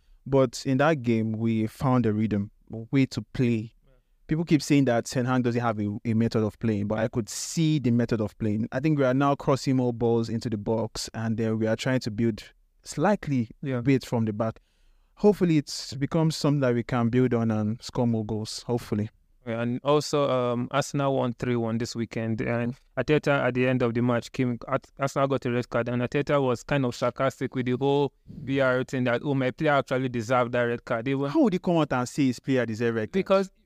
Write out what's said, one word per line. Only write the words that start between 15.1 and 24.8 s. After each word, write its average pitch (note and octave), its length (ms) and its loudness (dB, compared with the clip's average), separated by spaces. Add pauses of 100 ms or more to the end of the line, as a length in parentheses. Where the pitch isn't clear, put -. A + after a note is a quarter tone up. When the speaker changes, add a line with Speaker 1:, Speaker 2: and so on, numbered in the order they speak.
Speaker 1:
Hopefully, F#3 420 4
it - 420 -4
becomes D#3+ 380 0
something C#3+ 240 2
that B2 120 4
we A#2+ 100 0
can A#2+ 260 0
build B2 240 4
on A#2 180 2
and G#2+ 300 -2
score - 260 -2
more A2+ 180 0
goals, G#2+ 380 -8
hopefully. A#2 460 -2 (360)
Speaker 2:
Yeah, A#2 160 -4
and A#2+ 220 -2
also, C#3+ 460 2
um, B2 420 -2
Arsenal C#3 460 0
won B2 160 -2
three B2 240 -2
one A#2 200 -2
this A#2 200 -6
weekend, A2+ 440 -4
and A#2+ 340 -2 (220)
Arteta C#3+ 480 2
at B2+ 80 0
the B2+ 140 2
end B2+ 140 2
of A#2+ 120 0
the A#2+ 80 0
match A#2+ 300 0
came, B2 260 -2 (120)
At-, C3+ 180 -2 (100)